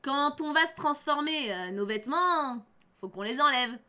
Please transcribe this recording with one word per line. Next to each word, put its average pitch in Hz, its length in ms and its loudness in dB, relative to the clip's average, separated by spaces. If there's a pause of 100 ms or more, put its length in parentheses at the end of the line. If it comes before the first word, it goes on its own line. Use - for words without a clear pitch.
Quand 285 400 0
on 302 140 -2
va 320 100 6
se 320 100 -4
transformer, 294 760 0
euh, 180 200 -4
nos 202 120 -2
vêtements, 254 800 0 (380)
faut 190 80 -8
qu'on 180 100 -12
les 233 180 -4
enlève. 254 400 2 (100)